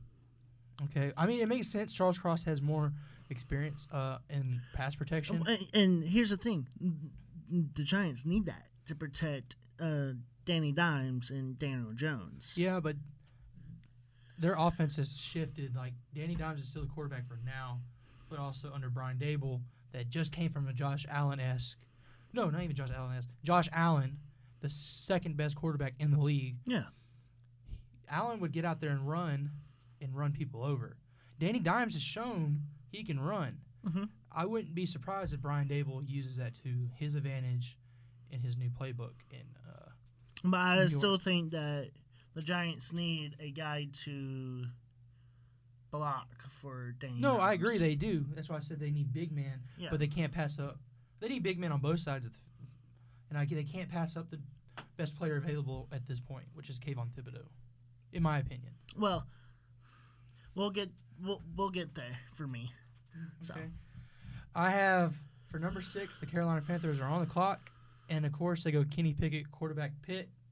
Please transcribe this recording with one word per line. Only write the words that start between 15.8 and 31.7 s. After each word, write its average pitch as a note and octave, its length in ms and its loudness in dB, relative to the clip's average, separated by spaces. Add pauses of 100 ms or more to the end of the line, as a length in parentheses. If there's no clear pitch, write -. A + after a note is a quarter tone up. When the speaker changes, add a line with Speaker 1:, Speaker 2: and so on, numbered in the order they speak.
Speaker 1:
Danny E3 200 -2
Dimes D#3+ 260 -2
is B2+ 60 -10
still D3+ 160 -6
the C#3+ 40 -2
quarterback C#3 400 -6
for A#2+ 180 -10
now, B2+ 340 -4 (500)
but D3+ 100 -6
also C#3 340 -6
under C3 160 -4
Brian C3 280 -2
Daboll C3+ 440 0 (300)
that B2 180 -4
just D#3+ 220 0
came E3 200 0
from C#3 160 0
a C3 60 -2
Josh C#3 360 0
Allen-esque, C#3 680 0 (560)
no, G#3+ 160 2
not D#3+ 140 0
even D#3 120 0
Josh B2 200 -2
Allen-esque, B2+ 340 -4 (140)
Josh F3 300 6
Allen, D#3 440 6 (420)
the C#3+ 100 -2
second F3 680 -2
best D3 180 0
quarterback C#3+ 440 0
in D3 120 6
the D3 80 8
league. C#3+ 460 4
Speaker 2:
Yeah. A#3 180 2 (1300)
Speaker 1:
Allen G#3+ 300 0
would E3 120 0
get E3 140 0
out E3 140 0
there D#3 120 0
and C#3 160 2
run D3 440 0 (500)
and C3 140 -4
run C#3+ 160 2
people A#2+ 320 -4
over. C3 340 -2 (420)
Danny F#3+ 200 2
Dimes F#3+ 340 4